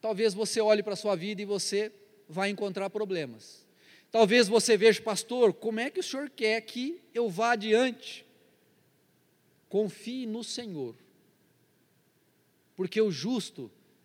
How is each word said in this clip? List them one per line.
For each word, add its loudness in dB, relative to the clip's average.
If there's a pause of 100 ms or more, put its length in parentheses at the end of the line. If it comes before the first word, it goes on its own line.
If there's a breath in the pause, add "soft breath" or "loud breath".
Talvez 0
você -4
olhe 4
para -4
a -8
sua -2
vida -6
e -8
você -4 (360)
vai -2
encontrar -6
problemas. -8 (460 soft breath)
Talvez 6
você 4
veja, 6
"Pastor, 2
como -4
é -4
que -6
o -4
senhor -8
quer -2
que -8 (140)
eu 0
vá 0
adiante?" 0 (1400)
Confie -4
no -8
Senhor, -10 (1800)
porque -2
o 4
justo -6 (340)